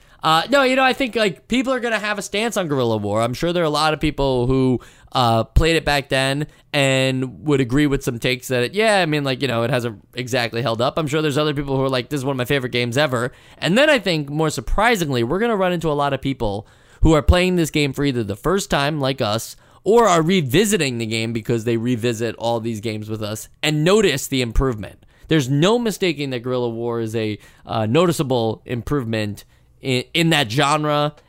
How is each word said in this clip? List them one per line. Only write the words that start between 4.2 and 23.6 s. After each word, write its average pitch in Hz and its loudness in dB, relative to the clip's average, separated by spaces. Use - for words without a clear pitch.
who, 131 2
uh, 113 2
played 160 4
it 147 -2
back 143 -2
then 139 0
and 131 0
would 143 4
agree 139 2
with 135 -2
some 120 -4
takes 127 -2
that, 123 0
it, 123 -4
yeah, 208 2
I 165 0
mean, 151 0
like, 131 -2
you 131 2
know, 117 0
it 117 -2
hasn't 117 -2
exactly 120 -2
held 117 -2
up. 135 0
I'm 160 -2
sure 156 -2
there's 147 0
other 151 0
people 139 -4
who 135 0
are 135 0
like, 127 -2
"This 143 -4
is 123 -6
one 139 0
of 131 -4
my 123 -2
favorite 127 0
games 120 0
ever." 131 0
And 165 0
then 302 4
I 269 4
think, 156 -2
more 156 0
surprisingly, 156 0
we're 160 -2
gonna 233 0
run 185 0
into 160 -2
a - 0
lot 143 0
of 131 -6
people 113 -4
who 160 6
are 151 6
playing 180 4
this 165 2
game 143 0
for 143 -4
either 123 0
the 98 -6
first 185 -2
time, 147 0
like 135 -2
us, 110 -2
or 220 4
are 170 4
revisiting 160 2
the 117 -4
game 113 -2
because 113 -2
they 117 0
revisit 117 -2
all 117 -2
these 110 -6
games 107 -6
with 107 -8
us 107 -8